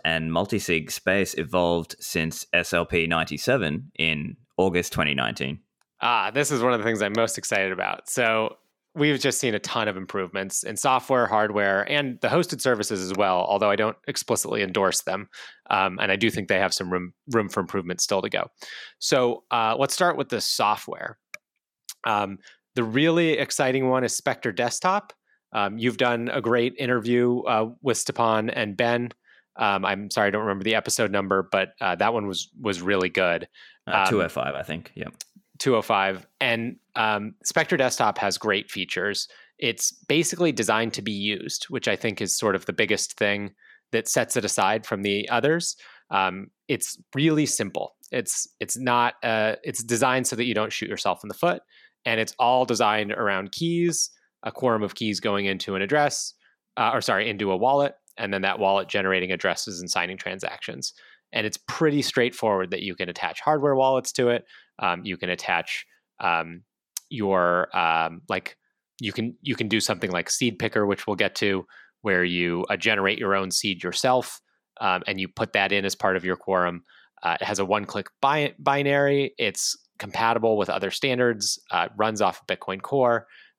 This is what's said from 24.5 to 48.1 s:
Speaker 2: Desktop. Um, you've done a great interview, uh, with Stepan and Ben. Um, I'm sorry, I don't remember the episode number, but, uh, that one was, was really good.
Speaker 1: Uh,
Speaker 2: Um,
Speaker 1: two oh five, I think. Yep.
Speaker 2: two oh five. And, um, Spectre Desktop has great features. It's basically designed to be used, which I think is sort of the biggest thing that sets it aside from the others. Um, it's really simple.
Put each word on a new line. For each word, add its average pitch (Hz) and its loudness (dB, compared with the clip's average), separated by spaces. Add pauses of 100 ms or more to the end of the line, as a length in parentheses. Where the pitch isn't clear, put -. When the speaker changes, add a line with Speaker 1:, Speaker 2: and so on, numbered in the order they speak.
Speaker 2:
Desktop. 123 0 (420)
Um, 104 -2
you've 113 0
done 120 2
a 131 -2
great 120 2
interview, 123 2
uh, 110 0 (120)
with 127 0
Stepan 113 0
and 104 -4
Ben. 120 2 (460)
Um, 98 2
I'm 98 -2
sorry, 104 4
I 98 2
don't 104 0
remember 98 -2
the 110 2
episode 107 0
number, 98 2
but, 95 2 (120)
uh, 92 0
that 104 2
one 104 -2
was, 92 -6 (120)
was 95 -2
really 92 0
good. 87 0 (400)
Speaker 1:
Uh, 101 2
Speaker 2:
Um, 95 4
Speaker 1:
two 104 2
oh 82 0
five, 67 -4
I 69 -8
think. 82 -10
Yep. - -10 (460)
Speaker 2:
two 131 2
oh 110 2
five. 98 0 (140)
And, 117 -2 (180)
um, 107 0
Spectre 165 0
Desktop 123 2
has 98 0
great 104 0
features. 95 -4 (300)
It's - -2
basically 165 0
designed 110 2
to - -6
be 104 -4
used, 101 -4
which - -6
I 104 2
think 107 -4
is 95 -2
sort 101 2
of 90 -4
the 98 -4
biggest 104 0
thing 101 0 (400)
that 113 0
sets - 0
it 110 0
aside 107 0
from 98 -4
the 101 0
others. 143 0 (340)
Um, 95 0 (200)
it's - -4 (160)
really 151 4
simple. - -4 (160)